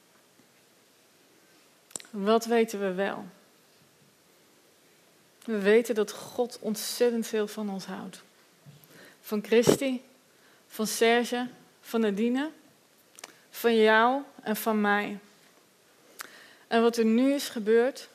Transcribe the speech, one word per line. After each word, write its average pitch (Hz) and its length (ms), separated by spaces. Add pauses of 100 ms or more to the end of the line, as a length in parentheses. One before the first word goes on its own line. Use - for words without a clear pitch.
(2000)
Wat 220 340
weten 226 360
we 196 120
wel? 196 320 (2250)
We 220 140
weten 220 360
dat 208 180
God - 480
ontzettend 226 680
veel 208 220
van 208 220
ons 190 140
houdt. 190 380 (1000)
Van 208 240
Christy, 247 560 (680)
van - 180
Serge, 240 600 (320)
van - 200
Nadine, 233 500 (1000)
van 233 260
jou 226 460 (200)
en 214 140
van 214 240
mij. 202 380 (1500)
En 226 160
wat 233 140
er 226 80
nu 240 280
is 285 160
gebeurd, 233 680